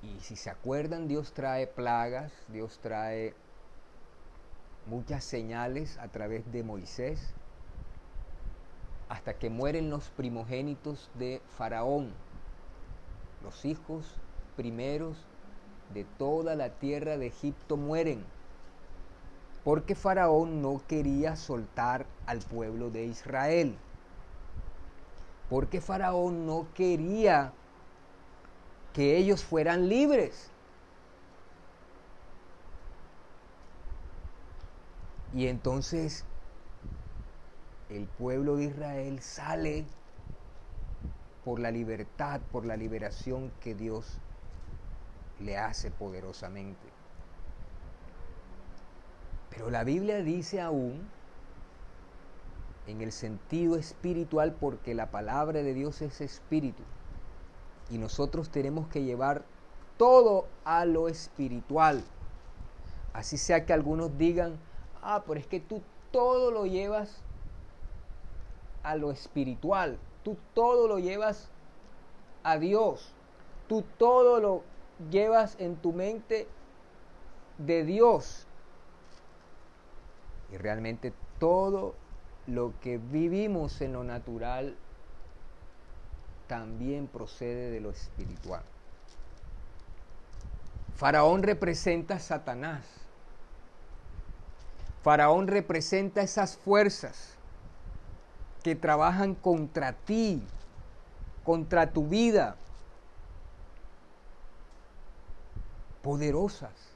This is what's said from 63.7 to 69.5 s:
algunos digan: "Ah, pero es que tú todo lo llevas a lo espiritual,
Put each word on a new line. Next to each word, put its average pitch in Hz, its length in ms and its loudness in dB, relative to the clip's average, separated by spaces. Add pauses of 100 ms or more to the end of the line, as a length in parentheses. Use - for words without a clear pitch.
algunos 156 460 4
digan: 170 420 4 (420)
"Ah, 202 240 0
pero 151 140 -2
es 135 80 -10
que 180 140 -2
tú - 200 -6 (300)
todo 247 400 6
lo 214 140 2
llevas 202 560 0 (1600)
a 156 120 0
lo 147 160 0
espiritual, 139 880 0 (240)